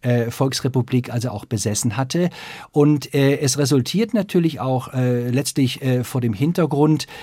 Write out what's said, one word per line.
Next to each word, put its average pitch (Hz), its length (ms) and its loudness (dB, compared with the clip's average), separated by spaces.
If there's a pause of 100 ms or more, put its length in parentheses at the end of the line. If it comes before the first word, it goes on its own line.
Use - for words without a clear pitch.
äh, 120 260 0
Volksrepublik 127 840 -2
also 120 180 -4
auch 104 160 -8
besessen 107 520 -2
hatte. 170 320 0 (420)
Und, 147 440 2
äh, 139 240 4
es 143 180 0
resultiert 147 560 0
natürlich 175 460 0
auch, 131 340 -4
äh, 123 380 0
letztlich, 131 500 0
äh, 127 220 0
vor 127 180 -4
dem 117 120 0
Hintergrund, 151 720 2 (160)